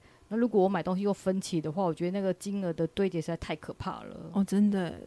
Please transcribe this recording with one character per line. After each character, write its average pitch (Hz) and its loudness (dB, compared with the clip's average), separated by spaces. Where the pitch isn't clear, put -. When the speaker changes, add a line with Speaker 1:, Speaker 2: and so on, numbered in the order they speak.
Speaker 1:
那 208 -4
如 233 4
果 214 4
我 185 8
买 190 0
东 185 0
西 185 0
又 202 2
分 190 0
期 165 -2
的 156 -4
话， 190 -2
我 170 2
觉 170 -2
得 180 0
那 202 -2
个 190 2
金 196 -4
额 170 -2
的 165 0
堆 196 0
叠 175 0
实 - -8
在 170 -4
太 - -6
可 - -10
怕 - -8
了。 - -14
Speaker 2:
哦， 196 4
真 202 4
的， 185 -2